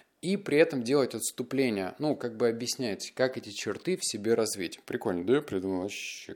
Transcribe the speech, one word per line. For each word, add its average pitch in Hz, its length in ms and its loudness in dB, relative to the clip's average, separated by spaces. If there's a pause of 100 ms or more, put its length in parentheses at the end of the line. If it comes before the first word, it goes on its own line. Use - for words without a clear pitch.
(240)
и 190 140 0
при 147 200 2
этом 151 260 6
делать 127 320 4
отступления, 113 840 -2
ну, 147 160 0
как 117 220 -6
бы 120 100 4
объяснять, 117 680 -4
как 127 240 0
эти - 120 -10
черты - 480 -4
в - 80 -6
себе 110 300 0
развить. 104 500 0
Прикольно, 90 400 -2
да? 117 100 6
Я 151 60 4
придумал 95 400 -2
вообще - 540 -8